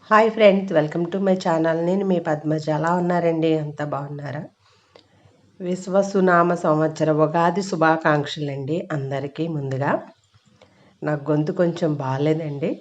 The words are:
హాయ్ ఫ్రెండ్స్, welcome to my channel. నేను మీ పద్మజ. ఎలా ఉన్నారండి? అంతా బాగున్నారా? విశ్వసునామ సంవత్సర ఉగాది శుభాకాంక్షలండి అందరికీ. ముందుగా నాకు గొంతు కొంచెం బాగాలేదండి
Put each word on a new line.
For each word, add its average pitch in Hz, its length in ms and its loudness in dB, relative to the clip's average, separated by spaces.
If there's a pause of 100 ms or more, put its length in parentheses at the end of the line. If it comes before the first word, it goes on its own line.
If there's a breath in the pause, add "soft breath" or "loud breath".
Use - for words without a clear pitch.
హాయ్ 220 240 6
ఫ్రెండ్స్, 196 440 6
welcome 151 340 0
to 196 60 -4 (100)
my 185 60 4 (100)
channel. 165 420 0
నేను 196 240 0
మీ 175 160 4
పద్మజ. 156 480 -2
ఎలా 156 240 0
ఉన్నారండి? 170 520 0 (120)
అంతా 147 220 -8 (100)
బాగున్నారా? 143 480 -10 (1200 soft breath)
విశ్వసునామ 185 1040 2
సంవత్సర 156 440 2 (140)
ఉగాది 170 460 2
శుభాకాంక్షలండి 151 1080 0 (180)
అందరికీ. 139 480 -6 (120)
ముందుగా 139 360 -4 (1080 soft breath)
నాకు 147 300 -4
గొంతు 151 200 0 (100)
కొంచెం 170 280 0 (140)
బాగాలేదండి 147 760 -2